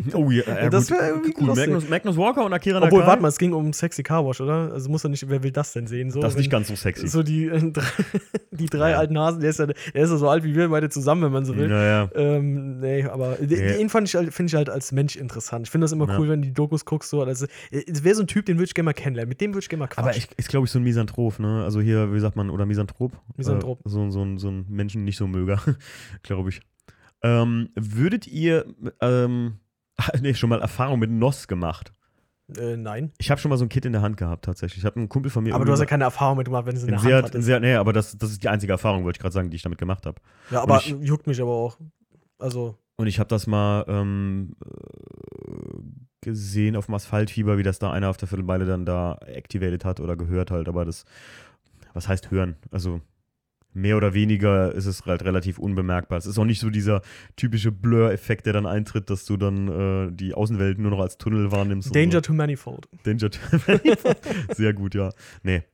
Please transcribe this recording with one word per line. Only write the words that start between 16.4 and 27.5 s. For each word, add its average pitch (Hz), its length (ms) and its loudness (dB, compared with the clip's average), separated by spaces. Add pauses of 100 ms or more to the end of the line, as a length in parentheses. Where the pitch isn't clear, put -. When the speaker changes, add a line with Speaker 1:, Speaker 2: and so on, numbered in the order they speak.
Speaker 2:
die 135 100 -2
Dokus 147 320 -2
guckst, - 240 -4
so, 147 140 0
also, 131 240 -4 (240)
äh, 143 200 -4
es 147 140 -4
wär 190 100 6
so 214 80 2
ein 180 40 2
Typ, - 180 -2
den 170 140 2
würd 180 100 2
ich - 60 -14
gerne 165 100 0
mal 160 80 2
kennenlernen. 120 380 -4
Mit 127 100 -8
dem 208 140 -2
würd 196 100 -4
ich - 60 -18
gerne 160 100 -6
mal 139 80 -2
quatschen. 120 220 -4
Speaker 1:
Aber 113 60 -2
ich, - 200 -4
ist, - 140 -4
glaub 135 140 2
ich, 117 60 0
so 131 80 2
ein 123 60 4
Misanthrop, 113 560 0
ne? 107 240 0
Also 104 160 0
hier, 107 320 4
wie 107 80 2
sagt 107 160 0
man, 98 140 -2
oder 101 160 0
Misanthrop? 104 520 -2 (200)
Speaker 2:
Misanthrop. 123 480 -2
Speaker 1:
Äh, - 20 -4
so, 104 220 -2
so 98 120 -2
ein, 98 160 -4
so 98 120 -4
ein 95 180 -6
Menschen 101 360 -4
nicht 101 120 -2
so 101 100 -2
möger, 92 340 0 (320)
<laughs> - 300 -18
glaub 95 240 -4
ich. 92 140 -6 (600)
Ähm, 117 520 2